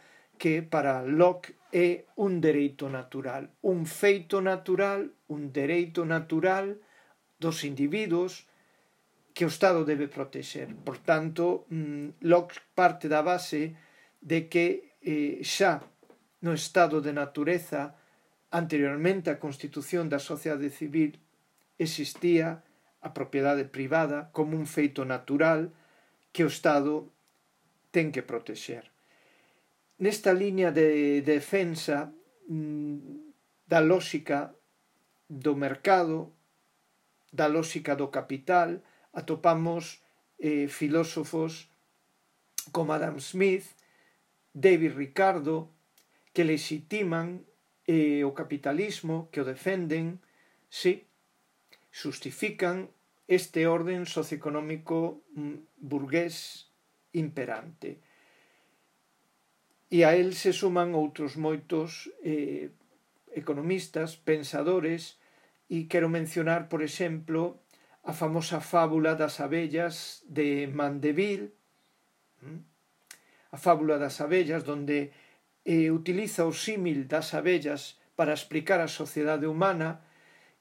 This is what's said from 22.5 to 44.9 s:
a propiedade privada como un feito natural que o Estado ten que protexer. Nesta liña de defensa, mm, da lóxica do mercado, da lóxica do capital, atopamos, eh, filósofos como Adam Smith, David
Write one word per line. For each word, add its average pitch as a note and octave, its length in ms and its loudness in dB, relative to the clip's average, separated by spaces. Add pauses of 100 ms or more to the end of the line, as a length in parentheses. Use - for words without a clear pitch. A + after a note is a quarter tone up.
a C3+ 160 -12
propiedade C#3 480 0
privada D3 720 -2
como D#3 220 0
un D3+ 100 -4
feito C#3+ 400 0
natural D#3 640 2 (640)
que E3+ 100 4
o D3 80 2
Estado D3+ 560 2 (840)
ten D#3+ 180 2
que B2+ 140 -6
protexer. A#2 640 -10 (1120)
Nesta G3 300 2
liña F#3 420 2
de D3 480 6
defensa, D#3 880 0 (380)
mm, D3+ 1200 -8
da E3+ 100 8
lóxica D#3 720 2 (760)
do C#3+ 240 0
mercado, D#3+ 800 2 (960)
da D#3 160 0
lóxica D3+ 480 0
do C#3 160 -4
capital, E3+ 720 0 (300)
atopamos, E3 920 0 (360)
eh, D3 300 0
filósofos D#3+ 1040 -2 (1000)
como D#3 200 -2
Adam D#3 260 -4
Smith, F#3+ 480 0 (880)
David D#3+ 420 4